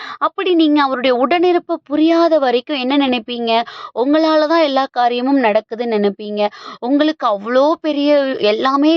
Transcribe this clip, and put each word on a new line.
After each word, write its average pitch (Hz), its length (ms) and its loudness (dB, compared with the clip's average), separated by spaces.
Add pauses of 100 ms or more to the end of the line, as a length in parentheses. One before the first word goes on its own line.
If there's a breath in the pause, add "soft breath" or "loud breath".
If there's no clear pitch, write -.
(180 loud breath)
அப்படி 330 360 -2
நீங்க 302 280 2
அவருடைய 262 340 0
உடனிருப்பை 339 680 0
புரியாத 320 540 2
வரைக்கும் 254 440 -2
என்ன 262 160 -2
நினைப்பீங்க? 240 540 -2 (440 loud breath)
உங்களால 302 520 2
தான் 330 200 2
எல்லா 269 220 0
காரியமும் 247 560 0
நடக்குதுன்னு 220 520 -2
நினைப்பீங்க. 208 440 -2 (380 loud breath)
உங்களுக்கு 285 480 0
அவ்வளோ 226 380 0 (140)
பெரிய 294 320 0 (400)
எல்லாமே 277 440 0